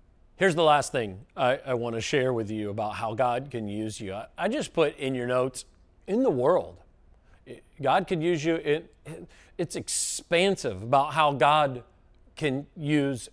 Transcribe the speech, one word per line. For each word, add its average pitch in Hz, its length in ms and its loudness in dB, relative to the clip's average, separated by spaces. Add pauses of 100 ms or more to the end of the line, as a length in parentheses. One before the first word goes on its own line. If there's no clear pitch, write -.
(360)
Here's 180 200 4
the 170 80 4
last 147 300 4
thing 104 260 -4 (160)
I, 131 300 2
I 131 80 -2
want 117 220 -2
to 113 60 -4
share 131 300 2
with 113 180 -2
you 107 200 -6
about 104 260 -6
how 110 180 -4
God 123 380 -2
can 113 160 -6
use 107 320 -6
you. 98 140 -8
I, 107 140 -10 (100)
I 175 100 -2
just 247 260 -4
put 156 240 2
in 135 160 -4
your 123 140 -4
notes, 127 380 -2 (420)
in 220 160 0
the 262 60 2
world, 139 480 0 (1040)
God 160 260 2
could 165 160 -2
use 165 220 0
you. 165 100 2
It, 151 380 -2 (640)
it's - 180 -6
expansive 170 1080 0
about 139 320 2
how 147 200 4
God 143 500 4 (540)
can 143 300 -2 (100)
use 143 560 0